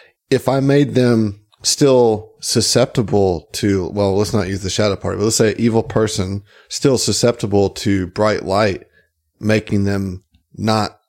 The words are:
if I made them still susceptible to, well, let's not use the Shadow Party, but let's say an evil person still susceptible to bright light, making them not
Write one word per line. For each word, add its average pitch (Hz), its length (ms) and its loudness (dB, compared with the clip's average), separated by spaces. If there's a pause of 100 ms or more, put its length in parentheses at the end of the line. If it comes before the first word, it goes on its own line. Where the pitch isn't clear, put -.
(300)
if 127 180 0
I 135 140 2
made 139 320 4
them 113 480 2 (220)
still 120 760 2
susceptible 104 1120 0
to, 98 360 0
well, 101 260 0
let's 104 180 0
not 98 140 -2
use 95 140 -6
the 95 80 -6
Shadow 104 260 -2
Party, 92 220 -6
but 98 80 -2
let's 113 120 0
say 107 160 2
an - 60 -8
evil 113 240 0
person 104 600 -4 (260)
still 135 300 0
susceptible 101 720 0
to 98 360 -2
bright 107 380 -2
light, 95 400 -2 (560)
making 107 440 0
them 98 380 -4 (300)
not 110 560 -2